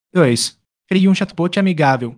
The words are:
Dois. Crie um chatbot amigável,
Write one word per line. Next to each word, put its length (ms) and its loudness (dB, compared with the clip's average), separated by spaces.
Dois. 460 0
Crie 200 2
um 60 4
chatbot 440 -4
amigável, 600 -2